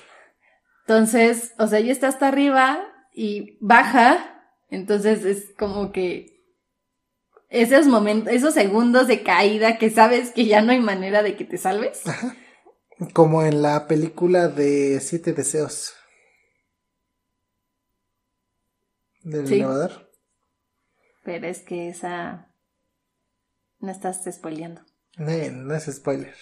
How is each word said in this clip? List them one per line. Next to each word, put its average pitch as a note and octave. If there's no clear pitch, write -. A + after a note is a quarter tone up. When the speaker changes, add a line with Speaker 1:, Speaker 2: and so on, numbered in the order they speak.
Speaker 1:
Entonces, A3+
o A3
sea, G#3+
ella A#3
está C4+
hasta C4+
arriba C4+
y G#3
baja, B3
entonces G3
es G3+
como G3+
que F3+
esos C4+
momentos, A3
esos C#4
segundos A#3+
de A3
caída G#3+
que A3
sabes A#3+
que B3+
ya G#3
no A#3
hay B3+
manera G3
de G3+
que F3+
te -
salves. G3+
Speaker 2:
Ajá. A3+
Como D#3+
en D3+
la D3
película E3+
de C#3+
Siete E3
Deseos. D3
¿Del D3+
Speaker 1:
Sí. C3+
Speaker 2:
elevador. C3+
Speaker 1:
Pero E3+
es F3+
que F3
esa, F3
no F#3+
estás F#3
spoileando. E3
Speaker 2:
No, D#3
no C3
es D#3
spoiler. C#3